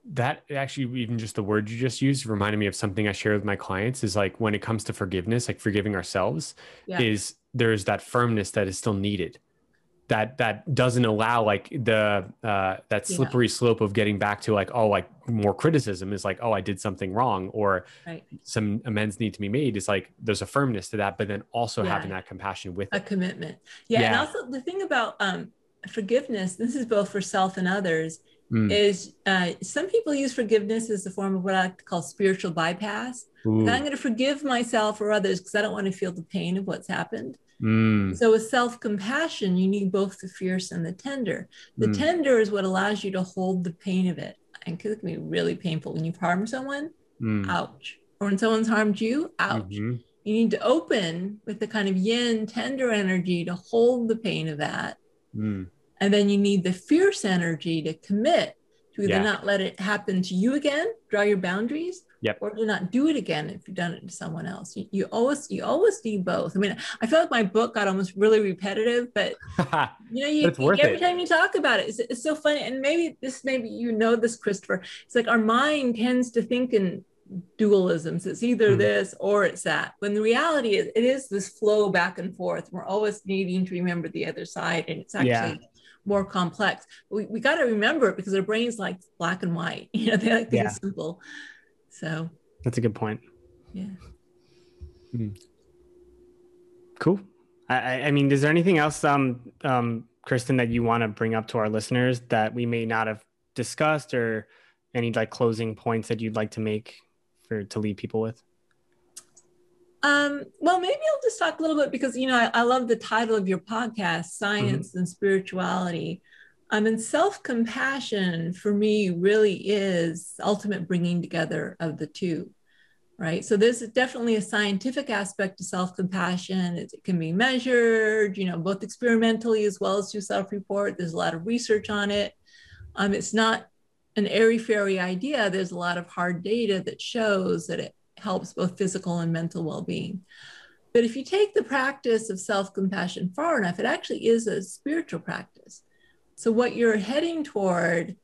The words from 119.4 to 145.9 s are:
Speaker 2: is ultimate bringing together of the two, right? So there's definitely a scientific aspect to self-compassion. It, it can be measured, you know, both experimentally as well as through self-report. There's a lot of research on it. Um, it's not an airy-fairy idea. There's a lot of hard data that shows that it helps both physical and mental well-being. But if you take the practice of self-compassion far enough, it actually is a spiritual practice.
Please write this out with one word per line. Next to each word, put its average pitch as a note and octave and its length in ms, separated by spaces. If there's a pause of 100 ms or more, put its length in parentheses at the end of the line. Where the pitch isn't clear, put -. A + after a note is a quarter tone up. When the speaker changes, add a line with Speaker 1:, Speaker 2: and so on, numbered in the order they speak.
Speaker 2:
is F3 640 (100)
ultimate G3 440
bringing F3 340
together D#3+ 580
of D#3+ 180
the D3+ 100
two, F3 440 (680)
right? E3+ 260
So A3 140
there's A#3 220
definitely A#3 560
a G#3 60
scientific G#3+ 680
aspect G3 480
to F3+ 60
self-compassion. F3+ 1120
It, - 160
it - 100
can F3+ 140
be D#3+ 140
measured, A3 1080
you F#3+ 80
know, F3 120
both F#3+ 260
experimentally A3+ 800
as G3+ 160
well G3 180
as G3 140
through G#3+ 100
self-report. G3 760
There's E3+ 160
a E3+ 40
lot E3+ 160
of E3 140
research A3+ 420
on G3+ 220
it. G3+ 220 (640)
Um, G3 180
it's - 200
not A3+ 340 (500)
an G#3 100
airy-fairy G#3+ 720
idea. G3 500
There's F#3 220
a F3 60
lot F3 200
of F3 100
hard F3+ 360
data G3+ 420
that - 160
shows F#3+ 640
that E3 120
it - 140 (240)
helps F#3+ 340
both F3+ 260
physical F#3 420
and E3 120
mental E3 320
well-being. F3 580 (680)
But A#3+ 140
if A3+ 100
you C4+ 80
take G#4 300
the A#3+ 100
practice C4 640
of F#3+ 120
self-compassion F#3+ 920
far D#4 240
enough, F3+ 200
it G#3 60
actually D#4+ 420
is A3+ 200
a A3 140
spiritual D4+ 600
practice. - 600 (500)